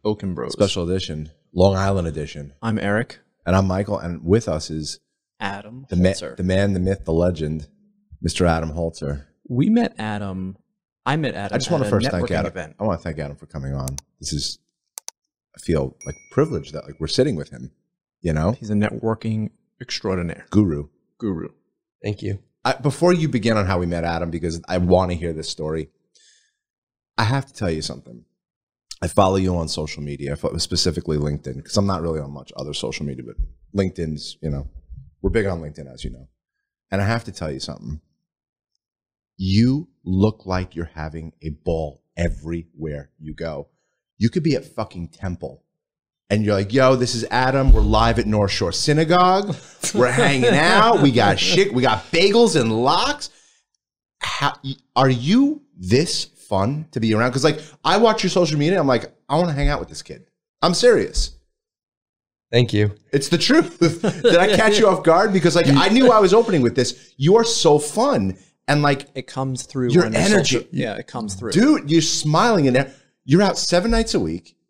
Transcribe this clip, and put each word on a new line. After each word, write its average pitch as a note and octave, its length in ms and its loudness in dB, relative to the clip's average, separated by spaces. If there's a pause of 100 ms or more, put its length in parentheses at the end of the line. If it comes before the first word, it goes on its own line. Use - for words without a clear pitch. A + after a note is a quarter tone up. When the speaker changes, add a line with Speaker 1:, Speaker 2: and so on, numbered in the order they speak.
Speaker 1:
Oaken G2+ 300 -4
Bros. B1+ 180 -8
Speaker 2:
Special F#2 360 -2
edition, D#2 420 -6 (220)
Long F#2+ 240 4
Island G2 320 -2
edition. D2 540 -10
Speaker 1:
I'm A2 160 -2
Eric. G#2 400 -4 (260)
Speaker 2:
And F2+ 120 2
I'm G2 100 2
Michael, G2 320 -2
and E2+ 260 -10
with G#2 240 2
us D#2+ 220 -6
is D#2 300 -10 (400)
Speaker 1:
Adam G#2 480 -12
Speaker 2:
the F#2 80 -4
ma-, F#2 140 4
Speaker 1:
Holzer. - 260 -8
Speaker 2:
the F#2 60 -6
man, F#2+ 320 0
the F2+ 60 -2
myth, F#2+ 240 -2
the E2 80 -2
legend, D#2+ 540 -2 (540)
Mister E2+ 260 -2
Adam D#2+ 260 0
Holzer. D2+ 520 -6 (240)
Speaker 1:
We C3 220 0
met A#3 280 0
Adam, G2 580 -8 (500)
I C#3 100 -2
met D3 180 -4
Adam G2 200 -8
Speaker 2:
I A#2+ 40 -2
just C3 120 -4
wanna D3 140 0
Speaker 1:
at G#2 40 -4
a - 20 -4
Speaker 2:
first A2 200 0
thank F2 160 -2
Speaker 1:
networking E2+ 100 -4
Speaker 2:
Adam. D#2+ 160 -2
Speaker 1:
event. D#2 260 -14
Speaker 2:
I G2+ 60 -6
wanna F2+ 140 -2
thank D2 200 -8
Adam D2 180 -10
for - 100 -20
coming C#2 280 -8
on. C2 140 -6 (320)
This - 120 -10
is, - 260 -6 (1000)
I - 40 -20
feel, C#2+ 440 -4
like, C#2+ 100 -10 (180)
privileged C3 420 -4
that, - 100 -12
like, D2 160 -18
we're D#2 60 -6
sitting C3 300 0
with C#2+ 140 -10
him, B1 200 -18 (500)
you E2+ 120 -2
know? D#2+ 200 0
Speaker 1:
He's A2 180 -10
a G#2+ 40 -2
networking A2 760 -4 (300)
extraordinaire. F2+ 720 -6
Speaker 2:
Guru. D#2 380 0 (300)
Speaker 1:
Guru. E2+ 300 -6 (540)
Speaker 3:
Thank G#2 200 -8
you. G2+ 180 -6 (240)
Speaker 2:
I, C3 100 0
before D#3 400 2
you D#3 140 0
begin A2+ 280 0
on G2 100 0
how F#2 120 0
we F2+ 80 0
met E2+ 180 -2
Adam, E2+ 260 -4
because E2 380 -6
I F#2 100 -2
wanna F2+ 360 2
hear E2+ 180 -6
this D#2 160 -8
story, D#2 400 -8 (1300)
I A2+ 80 0
have C3 220 -2
to - 80 -20
tell F#2+ 160 -4
you - 120 -4
something. - 420 -14 (760)
I F#2 80 -6
follow G2 280 2
you F#2 200 0
on E2 120 -4
social D#2 340 -8
media, C#2+ 300 -8
I - 20 -4
fo-, - 240 -6
specifically E2 580 -4
LinkedIn, D2 480 -6
'cause - 120 -6
I'm G2+ 100 0
not F#2 160 -4
really D#2+ 180 -4
on C#2+ 120 -12
much C#2 240 -18
other D2 180 -10
social - 320 -8
media, B1+ 180 -10
but A#1 120 -16 (400)
LinkedIn's, E2 640 -6
you D#2 80 -4
know, C#2 180 -8 (540)
we're F#2 80 0
big G2+ 160 0
on F2 140 -4
LinkedIn, D2 320 -16
as - 120 -18
you - 60 -8
know. - 180 -20 (640)
And G2 100 -2
I G2 60 0
have A2+ 180 -2
to G2 80 -14
tell D#2+ 180 -8
you C2+ 100 -8
something. D2 400 -12 (1400)
You A#2 520 0 (160)
look F#2+ 420 0
like F#2 300 -6
you're E2 180 -8
having D#2 380 -12 (100)
a D#2 80 -8
ball D#2 520 -6 (140)
everywhere D#2+ 1000 -8
you D2+ 160 -14
go. D#2 340 -10 (480)
You A2+ 140 0
could F3 120 -4
be D3 140 0
at - 80 -6
fucking F2 440 -12
Temple, E2 540 -12 (640)
and G#2+ 160 0
you're G#2 100 2
like, G2 180 -2
"Yo, C3 240 4
this A#2+ 180 -2
is A2+ 160 -6
Adam. C3 420 4
We're C3+ 100 8
live A2 360 2
at G#2+ 80 -2
North G#2 240 0
Shore F2+ 220 -2
Synagogue. F3+ 840 2 (400)
We're B2 160 4
hanging A#3+ 440 2
out. F#3+ 480 4
We C#3 100 6
got G2+ 260 4
shit. F#3 340 2
We B2 100 0
got A2 280 0
bagels G3+ 500 4
and A2+ 220 0
lox." G3+ 480 0 (880)
How, - 360 -4 (100)
y-, C3+ 100 -6 (220)
are C3+ 140 6
you A3+ 520 2 (140)
this A2+ 480 0
fun A#2 680 -4
to - 80 -8
be A2 160 0
around? A#2+ 160 2
'Cause, B2+ 140 -2
like, - 160 2 (240)
I F3+ 140 2
watch A3 260 4
your F3+ 60 0
social D#3 280 2
media, E3+ 220 2
I'm C#3 80 2
like, A#2+ 160 2 (240)
"I C#3+ 80 0
wanna E3+ 160 0
hang C#3+ 160 0
out C#3+ 100 0
with F2+ 100 -8
this D#2 140 -14
kid." - 240 -18 (360)
I'm E3+ 120 2
serious. - 600 2 (1120)
Speaker 3:
Thank A#2+ 220 2
you. G#2 200 2 (200)
Speaker 2:
It's C#3+ 160 0
the E3+ 100 2
truth. - 400 2
<laughs> E3+ 440 0
Did A3+ 140 6
I G3 200 4
catch G#3 240 4
you G#3+ 80 8
off F3+ 160 2
guard? F#3+ 280 6
Because, E3+ 220 4
like, C#3+ 140 4
I D3+ 220 6
knew B3 200 8
I A3 80 6
was F#3+ 160 6
opening G#3 280 4
with A#2+ 120 2
this. - 440 -2
You E3 180 6
are A#3 80 6
so D3+ 340 4
fun. D3 580 0 (300)
And, D3 160 2
like, C#3+ 320 0
Speaker 1:
It C3 120 -10
comes C3+ 380 -6
through B2+ 280 -4
Speaker 2:
your E3+ 140 6
Speaker 1:
on - 60 -4
your - 80 2
Speaker 2:
energy. F#3 360 2
Speaker 1:
social, - 160 -6
yeah, A#2 240 -4
it - 100 -12
comes G#2+ 280 -10
through. G#2 180 -8
Speaker 2:
Dude, G#3+ 380 2
you're E3 120 4
smiling E3+ 640 2
in B2 80 2
there. C3+ 180 0 (320)
You're D#3 180 4
out G3 160 2
seven F3+ 320 0
nights A3+ 240 0
a D#3 60 2
week. E2+ 360 -6 (140)